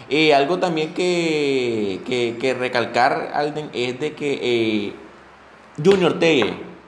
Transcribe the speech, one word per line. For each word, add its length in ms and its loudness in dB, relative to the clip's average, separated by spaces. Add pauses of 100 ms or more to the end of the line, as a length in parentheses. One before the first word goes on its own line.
Eh, 280 4
algo 240 2
también 340 -2
que, 1120 0
que, 340 -2
que 140 0
recalcar, 800 0
Alden, 400 -4
es 260 -4
de 140 -4
que, 260 -4
eh, 540 0 (880)
Junior 360 4
Telle 340 4 (340)